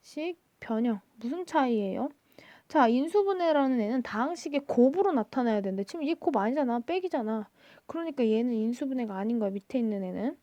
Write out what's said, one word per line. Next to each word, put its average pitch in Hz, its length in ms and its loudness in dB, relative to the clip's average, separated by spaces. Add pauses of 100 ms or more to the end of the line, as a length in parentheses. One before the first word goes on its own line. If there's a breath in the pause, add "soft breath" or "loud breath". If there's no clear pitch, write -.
식 330 360 -10 (220)
변형. 226 420 -2 (160)
무슨 320 280 -8
차이예요? 240 640 0 (580 loud breath)
자, 269 200 4
인수분해라는 302 920 2
애는 233 200 0
다항식의 277 600 -2
곱으로 294 500 4
나타나야 233 480 0
되는데 190 240 -4
지금 302 240 -6
얘 330 60 2
곱 311 240 -2
아니잖아. 240 420 0
빼기잖아. 240 720 -4 (360 loud breath)
그러니까 311 400 -2
얘는 226 280 2
인수분해가 240 600 -2
아닌 220 260 -2
거야. 208 100 0
밑에 196 280 -6
있는 214 260 0
애는. 185 400 -4